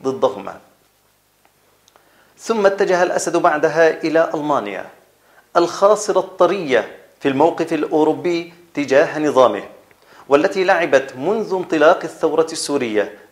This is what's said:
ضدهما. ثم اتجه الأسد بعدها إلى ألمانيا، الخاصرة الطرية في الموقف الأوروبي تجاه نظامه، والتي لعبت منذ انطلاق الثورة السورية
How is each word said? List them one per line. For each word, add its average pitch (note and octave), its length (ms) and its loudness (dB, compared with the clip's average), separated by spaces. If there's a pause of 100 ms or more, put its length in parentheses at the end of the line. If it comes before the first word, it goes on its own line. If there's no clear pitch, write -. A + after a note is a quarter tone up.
ضدهما. A2 560 -4 (1800)
ثم A3 280 -2
اتجه F#3 380 2
الأسد F3+ 340 -2
بعدها D#3+ 640 2
إلى E3 300 2
ألمانيا، C3 520 -4 (720)
الخاصرة G3 600 0
الطرية F3 800 0 (220)
في - 80 -4
الموقف D#3+ 460 0
الأوروبي D#3 800 -2 (200)
تجاه C#3+ 460 0
نظامه، B2 440 2 (680)
والتي F3 340 2
لعبت E3 540 0
منذ F3+ 360 -4
انطلاق E3 500 2
الثورة D#3+ 480 -2
السورية B2 600 -4 (180)